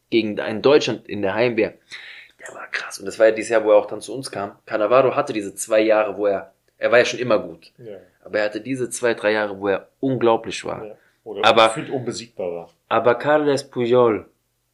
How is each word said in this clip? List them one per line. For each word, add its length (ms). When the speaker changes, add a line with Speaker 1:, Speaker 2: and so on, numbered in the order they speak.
Speaker 1:
gegen 280
ein 220
Deutschland 480
in 140
der 100
Heimwehr, 400
der 140
war 140
krass. 320
Und 80
das 100
war 80
ja 60
dieses 180
Jahr, 160
wo 60
er 60
auch 100
dann 140
zu 120
uns 180
kam. 240
Cannavaro 480
hatte 180
diese 220
zwei 260
Jahre, 340
wo 120
er, 260
er 140
war 80
ja 60
schon 140
immer 200
gut. 400
Speaker 2:
Ja. 180
Speaker 1:
Aber 160
er 60
hatte 160
diese 280
zwei, 260
drei 160
Jahre, 280
wo 80
er 200
unglaublich 680
war. 200
Speaker 2:
Ja. 100
Oder 220
Speaker 1:
Aber 240
Speaker 2:
gefühlt 200
unbesiegbar 640
war. 160
Speaker 1:
aber 260
Carles 540
Puyol 600